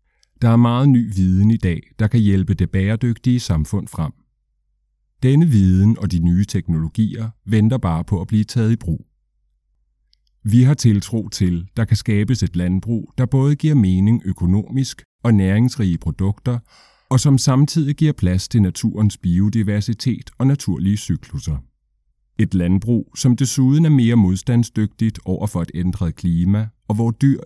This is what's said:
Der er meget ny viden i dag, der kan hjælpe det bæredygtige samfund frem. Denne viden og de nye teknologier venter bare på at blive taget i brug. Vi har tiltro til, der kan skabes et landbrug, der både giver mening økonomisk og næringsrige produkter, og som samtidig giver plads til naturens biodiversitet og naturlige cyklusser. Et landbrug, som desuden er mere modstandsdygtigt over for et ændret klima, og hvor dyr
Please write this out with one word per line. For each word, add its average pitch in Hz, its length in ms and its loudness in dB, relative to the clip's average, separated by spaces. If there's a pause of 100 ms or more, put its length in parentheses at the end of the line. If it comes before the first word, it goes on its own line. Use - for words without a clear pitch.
(420)
Der 113 60 4
er 117 80 4
meget 120 320 4
ny 117 260 2
viden 95 360 2
i 113 60 2
dag, 85 420 -4
der 107 80 0
kan 117 140 0
hjælpe 98 340 2
det 87 160 -2
bæredygtige 113 720 -2
samfund 85 480 -4
frem. 78 240 -6 (1080)
Denne 143 240 4
viden 98 520 4
og 98 140 -4
de 87 60 0
nye 87 260 2
teknologier 98 840 -4 (140)
venter 110 340 2
bare 82 260 -2
på 92 160 -4
at 92 60 -8
blive 107 180 0
taget 113 280 -2
i 117 40 0
brug. - 300 -6 (1400)
Vi 120 180 4
har 139 120 4
tiltro 110 540 0
til, 90 480 -2
der 113 80 -2
kan 107 120 0
skabes 107 460 -2
et 87 140 -4
landbrug, 92 640 -4
der 127 80 0
både 139 300 0
giver 151 180 0
mening 101 500 2
økonomisk 98 760 -4 (200)
og 117 120 2
næringsrige 98 640 0
produkter, 117 600 -4 (520)
og 131 100 2
som 139 180 4
samtidig 143 580 0
giver 156 160 2
plads 92 360 -2
til 113 140 2
naturens 104 560 -2
biodiversitet 104 1200 -2
og 131 80 0
naturlige 101 500 -2
cyklusser. - 600 -6 (840)
Et 98 160 0
landbrug, 95 640 0
som 123 200 2
desuden 139 480 0
er 156 60 2
mere 123 260 4
modstandsdygtigt 110 1080 0
over 92 220 -4
for 85 160 -4
et - 120 -8
ændret 87 420 -4
klima, 95 520 0 (200)
og 107 60 -2
hvor 117 160 0
dyr 139 360 0